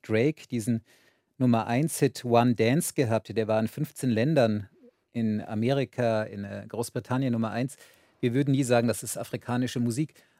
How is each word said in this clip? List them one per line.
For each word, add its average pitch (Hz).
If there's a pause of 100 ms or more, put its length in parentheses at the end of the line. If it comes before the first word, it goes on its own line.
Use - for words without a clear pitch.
Drake 117
diesen 117 (520)
Nummer 120
eins 131
Hit -
One 120
Dance 127
gehabt. 113
Der 107
war 110
in 113
fünfzehn -
Ländern 113 (440)
in 110
Amerika, 113
in, 107
äh, 101
Großbritannien 123
Nummer 113
eins. 120 (440)
Wir 120
würden 139
nie 135
sagen, 120
das 110
ist -
afrikanische 123
Musik, 120 (260)